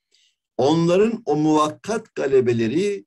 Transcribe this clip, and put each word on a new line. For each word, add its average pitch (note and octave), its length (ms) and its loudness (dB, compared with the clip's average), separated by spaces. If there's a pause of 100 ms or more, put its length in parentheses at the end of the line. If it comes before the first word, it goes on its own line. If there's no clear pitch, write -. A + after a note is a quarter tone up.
(580)
onların E3+ 680 2
o D3 100 -2
muvakkat D#3 800 -2
galebeleri C3+ 920 -2